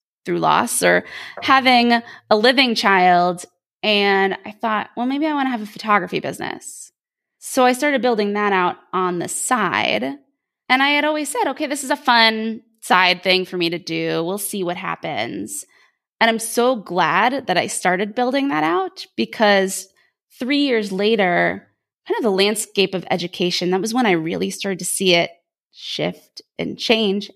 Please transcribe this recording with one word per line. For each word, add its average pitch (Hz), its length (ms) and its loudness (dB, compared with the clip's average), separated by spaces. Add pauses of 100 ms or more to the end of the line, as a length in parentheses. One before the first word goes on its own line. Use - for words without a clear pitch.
(240)
through 175 140 -2
loss 165 440 0
or 175 220 2 (380)
having 247 500 4 (380)
a 214 60 4
living 240 380 4
child. 180 680 4 (380)
And 202 640 2
I 214 60 -14
thought, 214 440 -4
"Well, 240 80 -4
maybe 277 220 -2
I 302 80 -2
wanna 269 160 -2
have 233 100 -4
a 214 60 -8
photography 196 540 -2
business." - 680 -10 (500)
So - 260 2
I 254 60 6
started 269 280 0
building 208 320 0
that 208 220 0
out 180 240 0 (160)
on 180 240 -2
the 170 100 -4
side. 214 880 -2 (540)
And 262 120 4
I 277 100 2
had 294 120 2
always 302 240 -2
said, 480 200 -2
"Okay, 285 180 -4
this 269 180 -6
is 262 60 -4
a 294 60 0
fun 226 640 2 (180)
side 180 420 2
thing 185 220 2
for 180 140 -8
me 170 100 0
to 170 100 -4
do. 165 460 -4
We'll 190 140 -4
see 202 260 -6
what 175 140 -4
happens." 165 880 -8 (540)
And 226 100 4
I'm 226 80 -2
so 240 380 0
glad 185 720 0
that 175 100 2
I - 80 0
started 202 480 -2
building 262 340 0
that 156 160 -2
out 359 400 -2 (120)
because 202 720 0 (500)
three 277 240 0
years 226 280 0
later, 190 800 0 (400)
kind 359 80 0
of 381 60 -2
the 226 80 2
landscape 196 640 0
of 180 160 -4
education, 175 600 -2
that 185 120 0
was 220 100 -6
when 247 140 0
I 190 60 2
really 170 360 -2
started 196 300 -6
to 185 80 -8
see 185 280 2
it 170 160 2 (420)
shift - 680 -8 (180)
and - 200 -6
change. 208 580 -2